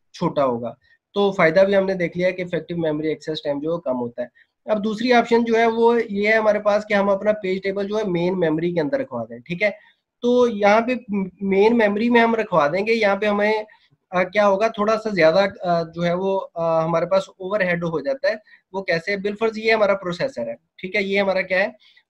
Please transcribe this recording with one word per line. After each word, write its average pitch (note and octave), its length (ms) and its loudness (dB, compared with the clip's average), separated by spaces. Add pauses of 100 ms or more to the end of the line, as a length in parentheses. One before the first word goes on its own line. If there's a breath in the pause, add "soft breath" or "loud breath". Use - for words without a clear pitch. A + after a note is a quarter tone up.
(140)
छोटा D#3 300 -2
होगा। A#2+ 340 -4 (360 soft breath)
तो G3+ 180 0
फायदा F#3 320 4
भी G3 100 2
हमने F#3+ 220 2
देख F3 220 -4
लिया F3+ 140 0
कि F#3 100 -8
इफेक्टिव F3 360 -6
memory D#3 320 -2
access D3+ 360 -6
time C#3+ 160 -4
जो D#3+ 140 -2
है E3+ 100 -6
कम B2+ 120 -2
होता A#2+ 240 -6
है। A#2+ 80 -8 (400 soft breath)
अब G#3+ 100 2
दूसरी A3 320 -2
option A#3 320 4
जो A#3 120 0
है A#3 120 4
वो A#3 300 2
ये G#3 300 -2
है A3 100 4
हमारे G#3+ 220 2
पास G#3 260 0
कि G#3+ 80 -4
हम G3+ 160 2
अपना G3+ 220 0
page F#3+ 320 -4
table G3 220 -4
जो G#3 120 -4
है G#3+ 100 -2
main F3 280 0
memory E3+ 380 0
के F3 60 0
अंदर C#3+ 200 -2
रखवा B2 240 -8
दें, A#2 180 -16
ठीक F3 200 -8
है। G3+ 160 -2 (440 loud breath)
तो B3 260 4
यहाँ G#3 420 2
पे B3 100 -2 (440)
main G3 320 4
memory G#3+ 340 2
में A#3+ 120 6
हम A3+ 140 2
रखवा F3+ 320 2
देंगे, G#3 260 0
यहाँ G#3 220 2
पे G#3 120 -2
हमें, G#3+ 380 0 (500 soft breath)
अ, F3+ 80 2
क्या G3+ 220 2
होगा, G3+ 240 2
थोड़ा G#3+ 260 0
सा G#3+ 140 -4
ज्यादा, F3 320 4
अ, F3 420 0
जो D#3+ 180 -10
है F3 140 0
वो, F#3+ 220 -2
अ, E3 440 -2
हमारे E3 240 0
पास F#3 220 0 (120)
overhead F#3 440 -2
हो E3 180 -4
जाता C3+ 280 -2
है। A3 100 -4 (340 soft breath)
वो F#3+ 80 -6
कैसे? F#3+ 360 -4
बिलफर्ज G#3 400 -4
ये A3 140 0
हमारा G#3 220 2
processor E3+ 560 -6
है, A#2 60 -10 (240)
ठीक F#3 160 -10
है, G#3 80 -2
ये G3 160 -2
हमारा F#3+ 220 0
क्या F#3 180 -2
है, - 500 -8